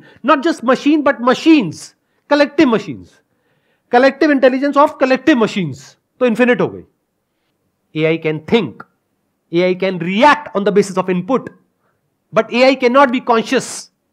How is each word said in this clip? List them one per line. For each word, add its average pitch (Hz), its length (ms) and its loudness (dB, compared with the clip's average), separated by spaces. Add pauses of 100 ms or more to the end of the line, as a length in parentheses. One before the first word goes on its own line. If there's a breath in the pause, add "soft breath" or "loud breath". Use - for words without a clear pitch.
(240 soft breath)
not 277 200 2
just 330 200 -4
machine, 285 380 0
but 254 260 -2
machines, 262 520 2 (500)
collective 294 380 2
machines, 123 480 -6 (760)
collective 269 440 2
intelligence 269 400 0
of 302 220 2
collective 262 440 0
machines। 175 400 -4 (380)
तो 254 60 2
infinite 240 340 2
हो 156 80 0
गई। 95 160 -14 (1120)
एआई 160 240 0
can 156 280 -4
think, - 400 -2 (680)
एआई 180 220 0
can 185 280 -4
react 190 540 0
on 196 80 -2
the 196 140 0
basis 190 240 0
of 185 80 -4
input, 185 400 -4 (840)
but 185 220 -2
एआई 262 220 4
cannot 262 360 2
be 254 140 -2
conscious 226 420 -2 (440)